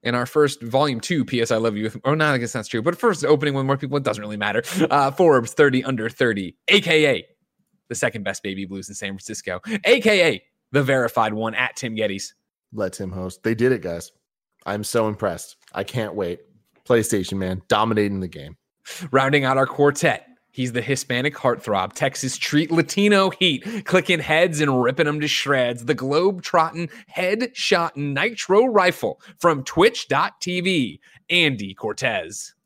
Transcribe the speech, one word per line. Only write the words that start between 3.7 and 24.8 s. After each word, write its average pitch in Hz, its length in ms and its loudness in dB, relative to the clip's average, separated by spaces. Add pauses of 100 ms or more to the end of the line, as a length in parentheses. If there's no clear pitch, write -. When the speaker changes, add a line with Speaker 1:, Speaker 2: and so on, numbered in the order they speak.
Speaker 1:
people, 139 220 -4
it 139 60 -2
doesn't 107 180 -2
really 104 160 -8
matter. 104 260 0 (260)
Uh, 139 220 4
Forbes 139 400 4
thirty 131 320 4
under 117 240 -4
thirty, 104 480 -2 (140)
A 202 100 6
K 165 260 4
A 123 200 0 (640)
the 113 60 -6
second 101 280 -4
best 95 180 -6
baby 98 220 -6
blues 95 240 -10
in 101 80 -18
San 98 140 -10
Francisco, 98 500 -10 (240)
A 247 160 4
K 202 260 4
A 117 180 0 (280)
the 139 120 2
verified 120 500 2
one 110 200 -4
at 123 220 -4
Tim 113 200 -8
Geddes. 101 380 -4 (380)
Speaker 2:
Let 101 220 -4
Tim 92 180 -8
host. 92 320 -10
They 113 120 0
did 123 180 2
it, 104 80 -2
guys. 85 320 -8 (520)
I'm 104 200 -6
so 110 240 0
impressed. 95 480 -6 (160)
I 101 100 -6
can't 104 320 -6
wait. 90 240 -4 (480)
PlayStation, 107 500 0
man, 92 300 -4
dominating 104 540 0
the 90 80 -8
game. 78 260 -16 (560)
Speaker 1:
Rounding 135 320 2
out 131 140 2
our 135 100 2
quartet, 143 600 2 (240)
he's 123 220 -6
the 123 80 -2
Hispanic 131 540 -2
heartthrob, 101 580 -2
Texas 135 420 -4
treat, 151 360 0
Latino 196 580 2
heat, 190 560 -2
clicking 180 340 2
heads 160 400 2
and 139 220 2